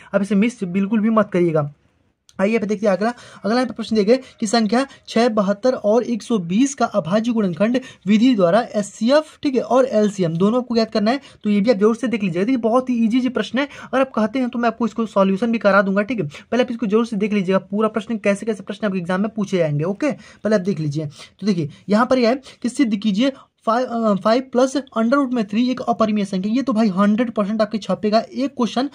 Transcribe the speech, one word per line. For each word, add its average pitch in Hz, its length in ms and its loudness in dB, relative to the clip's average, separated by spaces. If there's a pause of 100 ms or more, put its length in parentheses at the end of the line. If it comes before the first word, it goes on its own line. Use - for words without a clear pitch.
(140)
आप 202 80 0
इसे 202 140 -2
मिस 233 280 0
बिल्कुल 196 360 0
भी 220 120 2
मत 208 200 2
करिएगा। 156 380 0 (680)
आइए 196 120 0
यहाँ 226 100 0
पे 208 60 -4
देखते 214 200 -2
हैं 196 60 4
अगला, 190 160 0 (360)
अगला 208 100 -2
यहाँ 254 120 0
पे - 80 -10
प्रश्न 220 220 -4
देखिए 220 240 4 (200)
कि 226 60 -2
संख्या 233 400 2 (220)
छह, 233 220 2
बहत्तर 214 440 0
और 220 300 2
एक 233 180 -4
सौ 226 180 -2
बीस 202 340 0
का 240 120 0
अभाज्य 214 460 -2
गुणनखंड 214 480 0 (260)
विधि 220 280 4
द्वारा 190 260 4 (140)
एचसीएफ, 233 680 0
ठीक 277 120 -2
है, 220 60 2
और 254 260 2
एलसीएम 208 500 0
दोनों 214 240 2
आपको 240 140 -6
ज्ञात 220 160 0
करना 214 200 0
है। 277 100 -2 (240)
तो 214 60 0
ये 202 100 2
भी 220 100 4
आप 226 60 2
जरूर 214 200 2
से 254 120 -4
देख 208 140 -2
लीजिएगा। 180 220 -2
देखिए, 254 160 0
बहुत 254 300 0
ही 247 60 -2
ईजी 226 220 2
ईजी 254 120 0
प्रश्न 226 280 -2
है, 277 100 -2 (160)
अगर 262 160 -2
आप 262 120 -2
कहते 214 260 -2
हैं 247 100 -2
तो 240 100 -6
मैं 233 100 0
आपको 233 180 -2
इसको 226 220 -4
सॉल्यूशन 196 440 0
भी 233 60 -2
करा 202 240 4
दूंगा, 196 200 0
ठीक 208 180 -4
है। 151 60 -2
पहले - 360 -4
आप 254 80 -2
इसको 233 160 -4
जरूर 220 200 2
से 226 100 -8
देख 208 160 -2
लीजिएगा, 190 280 2
पूरा 208 280 -2
प्रश्न 214 300 -6
कैसे 202 280 -2
कैसे 208 160 -4
प्रश्न 214 240 -8
आपके 190 120 -2
एग्जाम 185 220 -2
में 220 100 -2
पूछे 196 280 -2
जाएंगे। 151 260 0
ओके, 202 280 -2
पहले - 440 -4
आप 185 60 -2
देख 175 180 -4
लीजिए। 151 260 -4
तो - 400 -14
देखिए, 170 220 0 (200)
यहाँ 214 180 2
पर 254 120 2
यह 233 100 4
है 262 120 0 (220)
कि 240 60 -4
सिद्ध 226 280 0
कीजिए 220 360 0 (340)
फ़ाइव, 240 200 0
अ, 226 280 0
फ़ाइव 220 280 2 (100)
प्लस 262 240 2
under 233 360 -2
root 277 200 2
में 226 140 0
थ्री 240 240 0
एक 254 120 -4
अपरिमेय 214 420 -2
संख्या। 196 280 -4
ये 269 100 0
तो 269 100 -2
भाई 220 160 2
हंड्रेड 208 420 0
परसेंट 214 320 -4
आपके 208 160 -4
छपेगा, 196 420 -2
एक 269 360 -6
क्वेश्चन 240 380 -2